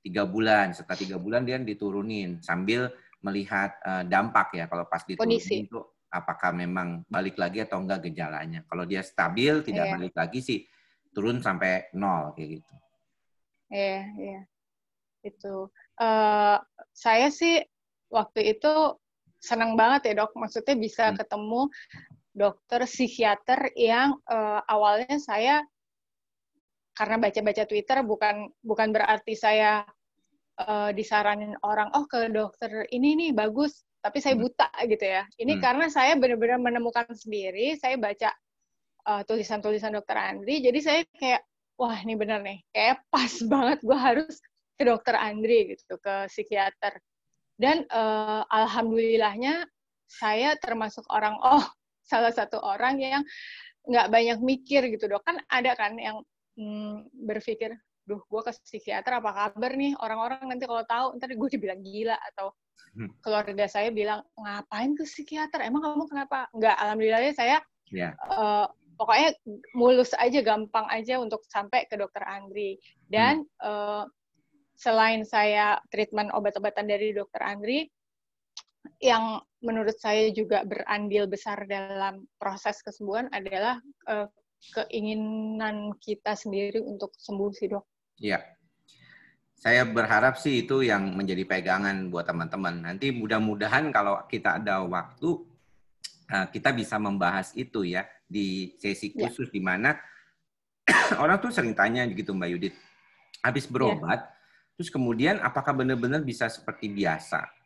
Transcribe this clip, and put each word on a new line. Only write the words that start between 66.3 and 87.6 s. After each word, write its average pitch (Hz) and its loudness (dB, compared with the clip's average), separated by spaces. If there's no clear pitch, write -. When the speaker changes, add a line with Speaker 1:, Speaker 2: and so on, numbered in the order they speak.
Speaker 2:
Nggak, 220 4
alhamdulillahnya 220 2
saya, 269 2
Speaker 1:
Ya. 175 -6
Speaker 2:
eh, 208 2
pokoknya 233 4
mulus 247 6
aja, 254 4
gampang 214 0
aja 226 -2
untuk 220 -4
sampai 202 -2
ke 214 -8
dokter 196 -6
Andri. 196 -8
Dan, 262 2
Speaker 1:
Hmm. - -12
Speaker 2:
eh, 208 -4
selain 220 4
saya 208 2
treatment 208 -2
obat-obatan 202 -2
dari 208 0
dokter 202 -6
Andri, 214 -4
yang 226 2
menurut 220 -2
saya 220 2
juga 208 0
berandil 208 -2
besar 202 -6
dalam 196 -6
proses 202 -6
kesembuhan 214 -6
adalah, 196 -4
eh, 208 -4
keinginan 214 -6
kita 214 -6
sendiri 202 -4
untuk 208 -10
sembuh 202 -4
sih, 196 -6